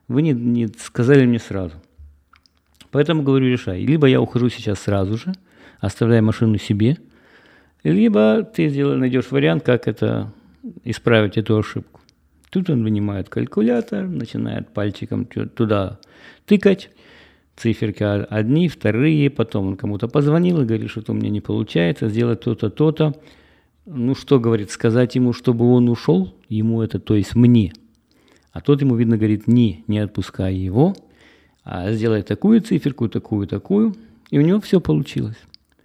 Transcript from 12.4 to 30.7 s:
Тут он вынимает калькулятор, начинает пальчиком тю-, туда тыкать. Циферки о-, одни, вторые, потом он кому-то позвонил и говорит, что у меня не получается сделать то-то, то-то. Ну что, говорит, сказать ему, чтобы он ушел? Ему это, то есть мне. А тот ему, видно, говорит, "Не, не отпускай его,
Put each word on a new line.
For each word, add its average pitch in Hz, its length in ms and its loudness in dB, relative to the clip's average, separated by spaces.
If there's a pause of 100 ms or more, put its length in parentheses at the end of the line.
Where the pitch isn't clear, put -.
Тут 185 200 -2
он 123 120 0
вынимает 104 460 -2
калькулятор, 208 760 -2
начинает 113 640 -6
пальчиком 104 580 -6
тю-, 110 220 -8
туда 101 520 -2 (440)
тыкать. 196 460 2 (640)
Циферки 110 460 -4
о-, 101 220 0
одни, 123 440 0
вторые, 143 640 0
потом 104 380 -4
он 95 80 -4
кому-то 101 320 -6
позвонил 156 520 2
и 127 40 0
говорит, 110 260 -4
что 110 220 -8
у - 20 -2
меня 107 160 -2
не 104 100 -4
получается 117 680 -2
сделать 117 320 -2
то-то, 113 280 -4
то-то. 151 460 0 (720)
Ну 135 280 -2
что, 135 260 2
говорит, 113 300 0
сказать 120 440 0
ему, 123 180 2
чтобы 117 400 0
он 120 160 4
ушел? 175 460 0 (140)
Ему 113 340 -2
это, 107 160 -4
то - 160 -2
есть 104 220 0
мне. 120 360 6 (800)
А - 80 -14
тот 143 220 2
ему, 131 140 2
видно, 117 200 2
говорит, 107 300 0
"Не, 117 420 2
не 104 100 -2
отпускай 98 560 -4
его, 104 420 0 (680)